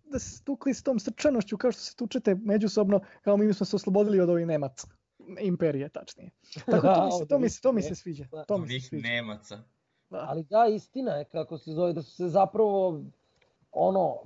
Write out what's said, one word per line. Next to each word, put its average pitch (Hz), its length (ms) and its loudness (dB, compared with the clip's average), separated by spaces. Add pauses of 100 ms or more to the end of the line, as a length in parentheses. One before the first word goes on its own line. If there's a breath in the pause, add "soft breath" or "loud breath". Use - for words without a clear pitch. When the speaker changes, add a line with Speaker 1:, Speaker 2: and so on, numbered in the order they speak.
Speaker 1:
da 277 140 -8
ste - 120 -12
se - 140 -20
tukli 277 300 -2
s - 80 -14
tom 262 160 0
srčanošću 240 580 -2
kao 247 160 0
što - 100 -8
se - 140 -14
tučete 233 400 0
međusobno, 208 640 2 (220 loud breath)
kao 202 140 4
mi 208 180 4
smo 185 120 -2
se - 100 -2
oslobodili 202 440 2
od 175 100 4
ovih 170 160 2
Nemaca. 147 420 -4 (520)
Imperije, 156 480 -2
tačnije. - 420 -16 (360 loud breath)
Tako 190 200 4
to 185 180 6
mi 196 60 2
se, 180 80 0
Speaker 2:
<laughs> - 20 -2
Da, 151 60 -4
Speaker 1:
to 277 120 4
mi 247 100 2
se, - 120 -8
to 254 120 2
mi 214 100 2
se 143 40 -4
Speaker 2:
odlično, 165 100 -6
Speaker 1:
sviđa, 147 300 -12
Speaker 2:
da. 156 180 -16
Speaker 1:
to 202 140 -2
mi 165 100 -6
se 123 40 -4
Speaker 3:
Ovih 127 140 -6
Speaker 1:
sviđa. 117 220 -8
Speaker 3:
Nemaca. 107 500 -6 (520)
Speaker 1:
Da. 170 100 -10
Speaker 2:
Ali 139 220 -6
da, 214 240 4
istina 220 460 -4
je, 147 120 -4
kako 156 340 -8
se 156 140 -14
zove, 175 200 0
da 170 100 -6
su - 100 -18
se 180 160 -6
zapravo, 190 760 2 (680)
ono, 170 540 0